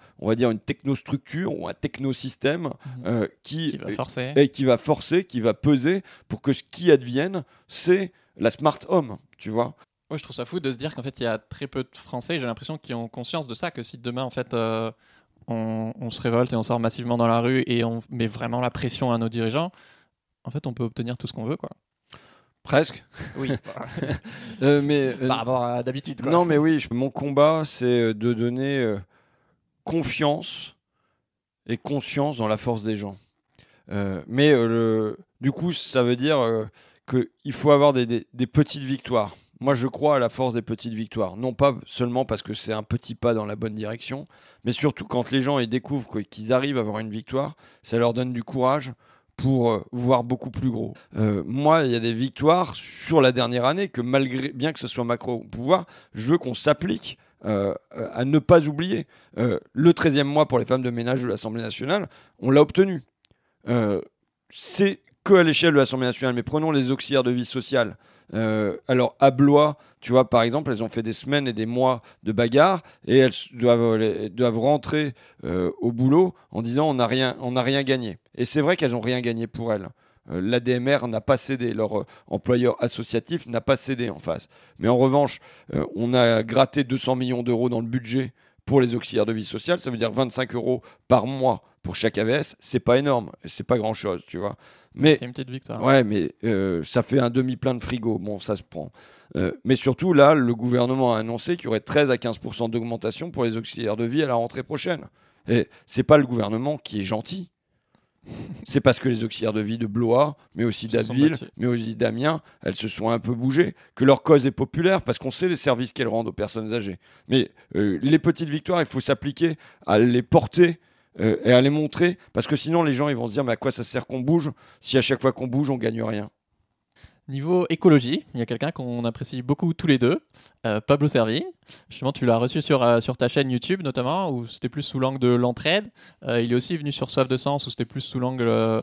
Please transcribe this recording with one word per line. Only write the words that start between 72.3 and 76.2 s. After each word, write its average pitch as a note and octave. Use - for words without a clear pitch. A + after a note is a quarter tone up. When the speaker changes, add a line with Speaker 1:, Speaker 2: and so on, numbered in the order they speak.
Speaker 1:
bagarre C3+
et B2
elles C3
s-, -
doivent, A#2
elles G#2+
doivent A#2
rentrer, C#3+
euh, F2+
au A#2+
boulot C#3